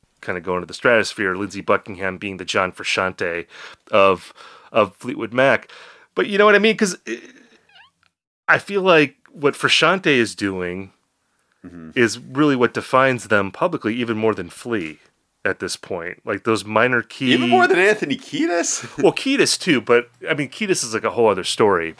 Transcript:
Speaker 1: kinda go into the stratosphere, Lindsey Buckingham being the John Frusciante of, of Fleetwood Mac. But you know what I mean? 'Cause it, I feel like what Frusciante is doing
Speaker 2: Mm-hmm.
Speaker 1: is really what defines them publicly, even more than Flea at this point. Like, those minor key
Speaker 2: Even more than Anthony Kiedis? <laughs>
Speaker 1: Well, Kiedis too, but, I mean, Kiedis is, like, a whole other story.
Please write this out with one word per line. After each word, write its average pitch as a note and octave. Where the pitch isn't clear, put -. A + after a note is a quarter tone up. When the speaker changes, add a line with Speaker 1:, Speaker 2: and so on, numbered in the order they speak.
Speaker 1:
kinda F2+
go F2+
into F2
the F2
stratosphere, G#2+
Lindsey G2
Buckingham F#2+
being G2
the F#2
John F#2
Frusciante F#2
of, G2
of G#2
Fleetwood A2+
Mac. C3
But F#3
you G3+
know G#3
what G#3
I G3+
mean? G#3+
'Cause F#3
it, -
I D#3+
feel G3+
like D#3+
what C#3+
Frusciante F3
is A#2+
doing F#2+
Speaker 2:
Mm-hmm. E2+
Speaker 1:
is A#2+
really C#3
what A#2+
defines B2+
them G2+
publicly, D3
even A#2
more A2
than F2
Flea F2+
at F#2+
this F2+
point. F2
Like, G#2+
those A2
minor A2+
key B2+
Speaker 2:
Even B2
more F3
than F3+
Anthony F#3
Kiedis? E4
<laughs> -
Speaker 1:
Well, E3
Kiedis C4+
too, C#3
but, A#2+
I D#3
mean, C#3+
Kiedis F#3+
is, A2
like, A2
a A2
whole A2
other F#2
story. F2